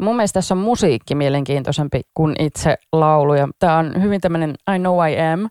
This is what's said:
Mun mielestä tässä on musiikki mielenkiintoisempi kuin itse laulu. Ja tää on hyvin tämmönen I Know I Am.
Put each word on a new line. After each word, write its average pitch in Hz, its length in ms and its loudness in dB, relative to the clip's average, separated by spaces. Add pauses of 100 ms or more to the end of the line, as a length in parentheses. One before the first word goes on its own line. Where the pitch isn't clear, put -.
Mun 220 140 0
mielestä 214 180 -2
tässä 190 200 -2
on 185 40 0
musiikki 185 560 0
mielenkiintoisempi 143 840 -2 (140)
kuin 156 240 0
itse 151 380 0 (160)
laulu. 156 420 4
Ja 139 140 2 (100)
tää 165 180 2
on 165 260 0
hyvin 202 180 0
tämmönen 165 340 -2 (200)
I 190 40 0
Know 180 300 0
I 131 120 -2
Am. 165 300 0